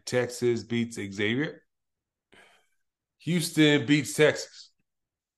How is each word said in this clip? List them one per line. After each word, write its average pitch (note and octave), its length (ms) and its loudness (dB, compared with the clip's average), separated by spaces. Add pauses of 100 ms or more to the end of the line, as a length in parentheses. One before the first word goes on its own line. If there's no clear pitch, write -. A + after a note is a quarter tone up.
Texas A#2+ 580 -2
beats A#2 320 -4
Xavier. G#2 680 -4 (1600)
Houston D3+ 600 2
beats C#3+ 280 0
Texas. - 580 0 (680)